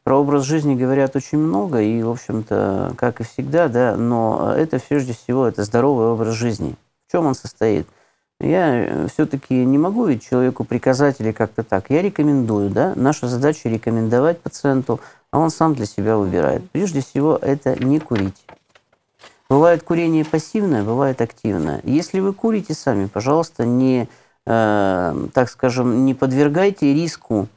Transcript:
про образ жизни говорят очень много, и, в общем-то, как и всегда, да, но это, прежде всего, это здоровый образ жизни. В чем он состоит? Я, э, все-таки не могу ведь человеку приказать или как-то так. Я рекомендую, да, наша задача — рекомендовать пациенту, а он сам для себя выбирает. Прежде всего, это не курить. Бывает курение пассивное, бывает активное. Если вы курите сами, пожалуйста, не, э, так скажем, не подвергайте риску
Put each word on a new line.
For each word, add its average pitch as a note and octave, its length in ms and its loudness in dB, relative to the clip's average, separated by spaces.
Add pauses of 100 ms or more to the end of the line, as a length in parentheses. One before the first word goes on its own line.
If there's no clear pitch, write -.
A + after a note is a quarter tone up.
про C3+ 160 4
образ C#3+ 240 2
жизни D3 320 0
говорят C3+ 400 0
очень C#3+ 240 -2
много, E3 420 0
и, A2+ 220 0
в A2+ 80 -2
общем-то, G2+ 840 -4
как A#2+ 260 -4
и - 20 -6
всегда, C3+ 460 -2
да, A#2+ 280 2
но A2+ 580 0
это, D3 320 0
прежде C3 260 -2
всего, B2+ 340 -2
это G#2 160 -2
здоровый A#2+ 460 2
образ A2+ 260 -2
жизни. A2 400 -4 (320)
В - 40 -12
чем F3 140 0
он C3+ 100 2
состоит? - 520 -2 (520)
Я, D#3+ 360 2 (100)
э, D#2 220 -4
все-таки C3+ 580 -2
не C3+ 140 4
могу G#3 260 0
ведь B2+ 240 0
человеку B2+ 360 0
приказать C3 560 0
или A2 100 0
как-то A2 320 -4
так. - 260 -2
Я D#3 140 2
рекомендую, C3 640 0
да, A2+ 260 0
наша C3 320 0
задача — B2 420 -2
рекомендовать A2+ 720 0
пациенту, C3 580 -2 (320)
а C#3+ 80 0
он D#3+ 100 2
сам D#3+ 260 0
для A#2 120 -4
себя G#2+ 300 0
выбирает. F2+ 540 0
Прежде D#3+ 300 -2
всего, C#3+ 400 0
это C#3 420 -2
не C#3 160 2
курить. G2+ 440 -6 (1080)
Бывает D#3+ 340 4
курение E3 420 0
пассивное, D#3 580 -2
бывает B2+ 380 -2
активное. F2 640 -4
Если F3 380 -2
вы G3 120 -2
курите G#3 400 -2
сами, G2+ 340 -2
пожалуйста, C3+ 580 -2
не, B2+ 420 2 (400)
э, G2 840 0
так B2+ 160 2
скажем, B2 560 0
не C3+ 100 2
подвергайте D3 800 2
риску B2+ 640 -2